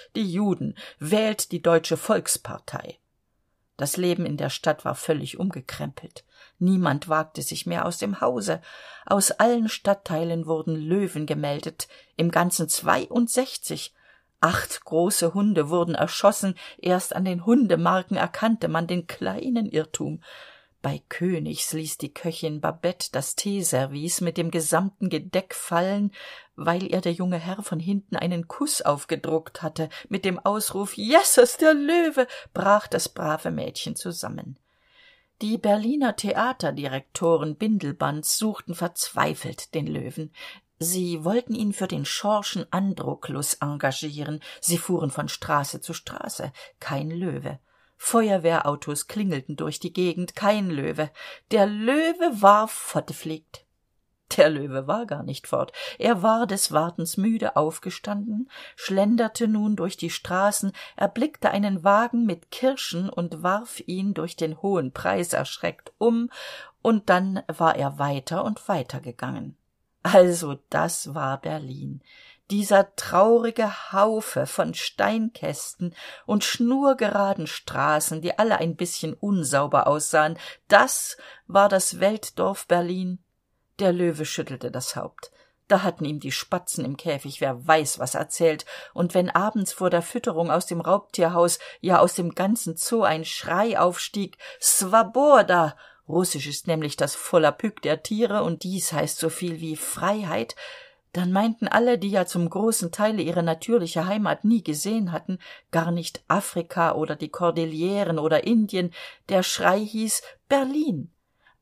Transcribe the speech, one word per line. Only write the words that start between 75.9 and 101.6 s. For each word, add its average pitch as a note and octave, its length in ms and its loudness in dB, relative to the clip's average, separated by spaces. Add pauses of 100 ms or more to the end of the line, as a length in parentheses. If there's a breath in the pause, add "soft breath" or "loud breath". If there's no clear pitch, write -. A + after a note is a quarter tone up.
und G#3 160 2
schnurgeraden A#3 1040 2
Straßen, D3+ 720 -2
die E3+ 160 -2
alle G#3 220 2
ein E3 160 0
bisschen D#3+ 400 -6
unsauber D3 720 2
aussahen, D3+ 540 2 (260 loud breath)
das - 520 4 (280 loud breath)
war G3 220 6
das F#3+ 320 2
Weltdorf G3 640 0
Berlin. F3+ 540 0 (580)
Der F#3+ 140 4
Löwe E3+ 320 0
schüttelte C3+ 480 -8
das - 240 -6
Haupt. - 340 -12 (380 soft breath)
Da F#3+ 160 4
hatten E3+ 200 -2
ihm D3+ 140 -4
die C#3 140 -6
Spatzen - 520 -4
im C#3+ 120 -6
Käfig C#3 440 -6
wer B2+ 240 -2
weiß D#3 360 2
was C3+ 160 -4
erzählt, D#3 500 0 (280 loud breath)
und F3 200 0
wenn F3+ 160 4
abends G3+ 420 0
vor F#3 160 0
der F3 140 2
Fütterung F3 480 -2
aus E3+ 160 2
dem E3+ 140 -4
Raubtierhaus, E3+ 800 2 (200 loud breath)
ja - 200 6
aus - 140 6
dem F3 200 -4
ganzen F#3+ 420 -2
Zoo A3+ 280 0
ein E3 200 0
Schrei F#3+ 540 0
aufstieg: F#3 580 0 (240 loud breath)
„Swoboda!“, G3+ 1160 6 (320 loud breath)
Russisch D#3 400 0
ist - 180 -8
nämlich D#3 300 -2
das C#3 180 0
Volapük - 640 2
der D#3 220 0
Tiere, G#3+ 400 0
und E3 220 -4
dies F3+ 280 -4
heißt D3+ 260 -2
so E3 120 0
viel E3 300 -6
wie D#3+ 160 -6
Freiheit, G3+ 800 -4 (560 loud breath)
dann F3+ 180 0
meinten G#3 380 2